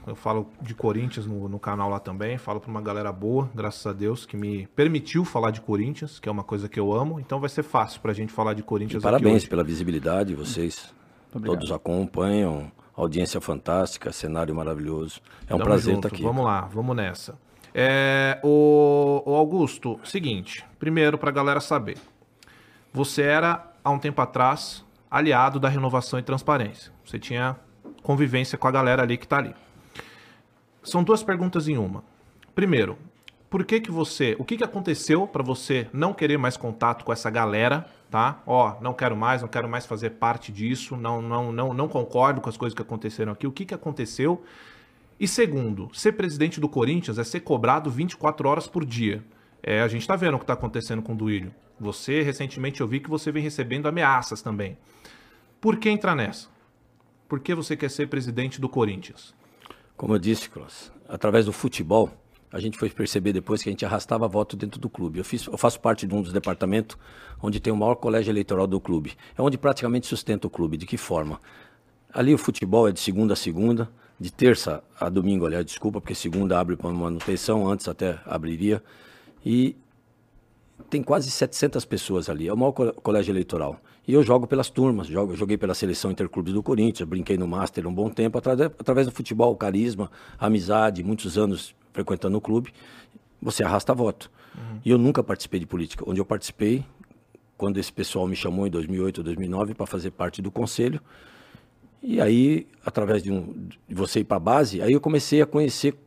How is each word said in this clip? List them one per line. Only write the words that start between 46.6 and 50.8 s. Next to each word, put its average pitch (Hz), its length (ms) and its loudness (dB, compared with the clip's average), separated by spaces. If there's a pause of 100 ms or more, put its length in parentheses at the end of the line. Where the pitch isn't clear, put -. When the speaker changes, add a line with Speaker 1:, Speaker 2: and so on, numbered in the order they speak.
Speaker 1:
Corinthians 139 500 0
é 117 60 -2
ser 175 160 -6
cobrado 139 500 2
vinte 147 220 -2
e - 60 -14
quatro 151 320 0
horas 156 180 0
por 170 160 -4
dia. 113 400 -2 (400)
É, 107 180 2
a 120 60 4
gente 113 180 -4
tá 190 120 2
vendo 170 180 2
o 120 40 -2
que - 60 -8
tá 127 80 0
acontecendo 113 480 -4